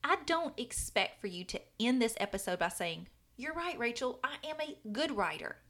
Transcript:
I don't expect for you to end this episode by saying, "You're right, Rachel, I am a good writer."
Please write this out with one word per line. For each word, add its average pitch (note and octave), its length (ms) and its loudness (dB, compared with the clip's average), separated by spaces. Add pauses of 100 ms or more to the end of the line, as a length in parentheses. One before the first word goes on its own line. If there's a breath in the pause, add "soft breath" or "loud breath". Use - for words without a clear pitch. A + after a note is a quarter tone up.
I E4+ 140 4 (100)
don't E4 320 0
expect - 600 0
for - 60 -8
you F3+ 200 -4
to - 140 -6 (200)
end B3 200 6
this A3+ 200 4
episode F#3+ 400 0
by E3+ 80 4
saying, E3+ 420 -4 (280)
"You're D4+ 180 -4
right, E4+ 240 -2
Rachel, A#3+ 440 0
I C#4 200 -4
am D#4 180 -4
a D4+ 160 -4 (140)
good D4 180 2
writer." F3 600 -2